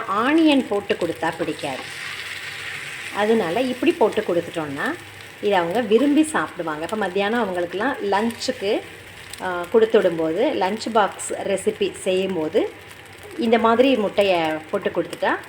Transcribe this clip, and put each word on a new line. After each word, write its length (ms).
ஆனியன் 640
போட்டு 260
கொடுத்தா 440
பிடிக்காது. 420
அதனால 440
இப்படி 320
போட்டு 280
கொடுத்துட்டோம்னா 760
இதை 140
அவங்க 260
விரும்பி 420
சாப்பிடுவாங்க. 640
இப்போ 120
மத்தியானம் 440
அவங்களுக்கெல்லாம் 560
லஞ்சுக்கு, 720
ஆ, 300
கொடுத்து 280
விடும்போது 600
லஞ்ச் 300
பாக்ஸ் 400
ரெசிபி 600
செய்யும்போது 800
இந்த 200
மாதிரி 380
முட்டையை 540
போட்டு 200
கொடுத்துட்டா 460